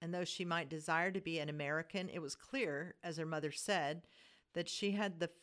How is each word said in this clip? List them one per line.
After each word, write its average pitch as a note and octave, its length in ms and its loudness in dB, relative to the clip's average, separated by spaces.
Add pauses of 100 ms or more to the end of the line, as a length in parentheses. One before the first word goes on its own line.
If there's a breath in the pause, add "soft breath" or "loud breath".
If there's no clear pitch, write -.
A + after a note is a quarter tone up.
And E3+ 100 -2
though F3+ 120 0
she - 200 -2
might E3+ 240 0
desire D#3+ 440 2
to F#3+ 80 0
be E3 180 0
an D3 100 0
American, D3+ 600 0
it - 100 -6
was C#3+ 160 -4
clear, E3+ 680 -2
as E3 140 -4
her E3 60 -2
mother D#3 280 0
said, E3 500 2 (520 loud breath)
that F3 140 0
she - 220 0
had G3 300 0
the E3+ 100 2 (120)